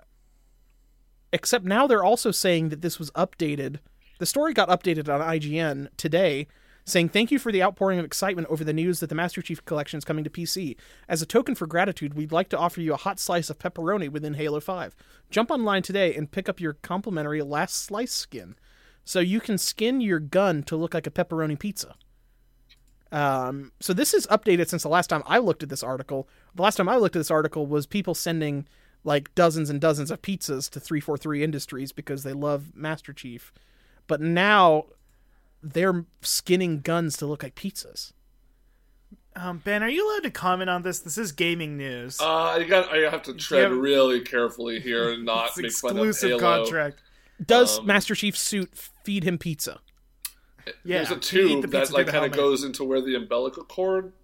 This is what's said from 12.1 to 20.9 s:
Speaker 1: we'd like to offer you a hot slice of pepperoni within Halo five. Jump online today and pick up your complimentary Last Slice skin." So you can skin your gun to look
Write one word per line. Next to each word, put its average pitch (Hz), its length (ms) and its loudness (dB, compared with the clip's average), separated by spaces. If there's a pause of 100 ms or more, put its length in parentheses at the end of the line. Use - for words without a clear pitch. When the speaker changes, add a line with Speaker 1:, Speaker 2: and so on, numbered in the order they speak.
Speaker 1:
we'd 151 160 -6
like 170 200 0
to - 80 -2
offer 170 220 -2
you 160 140 0
a 131 40 -4
hot 196 200 -6
slice 175 320 -2
of 151 80 -10
pepperoni 175 500 -4
within 151 260 -6
Halo 151 260 -2
five. 175 340 -8 (360)
Jump 220 200 0
online 214 320 2
today 185 320 2
and 147 160 -6
pick 190 180 -6
up 202 120 -4
your 156 140 -4
complimentary 156 680 -4
Last 147 320 -2
Slice 226 380 -6
skin." 92 420 -10 (500)
So - 140 -2
you 185 220 2
can 208 180 -2
skin 247 420 0
your 190 200 2
gun 160 440 2
to - 120 -6
look 160 180 -2